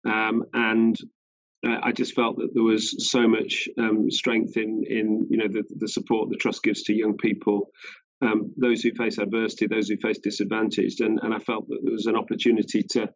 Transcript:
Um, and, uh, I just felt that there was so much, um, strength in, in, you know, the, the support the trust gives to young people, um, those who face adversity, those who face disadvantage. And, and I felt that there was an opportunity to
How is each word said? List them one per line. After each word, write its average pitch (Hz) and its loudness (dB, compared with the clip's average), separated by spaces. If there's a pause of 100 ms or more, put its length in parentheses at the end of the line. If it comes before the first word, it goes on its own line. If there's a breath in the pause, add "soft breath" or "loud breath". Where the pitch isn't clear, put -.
Um, 110 0
and, 113 4 (680)
uh, 117 0
I 123 0
just 120 -2
felt 117 0
that - -4
there 117 4
was - 2
so 120 4
much, - 0 (120)
um, 110 2
strength 113 0
in, 110 -2
in, 107 0
you 113 4
know, 110 2
the, 107 -2 (160)
the 110 -2
support - 0
the - -4
trust - -2
gives 104 0
to 104 0
young 107 2
people, 104 0 (520 loud breath)
um, 110 0
those 117 2
who 117 2
face 113 -2
adversity, 107 0
those 104 0
who 104 0
face 107 -2
disadvantage. 104 -2
And, 110 2
and 113 -2
I 110 -4
felt 110 -6
that 107 -6
there - 0
was 110 -4
an 113 2
opportunity 110 2
to 110 0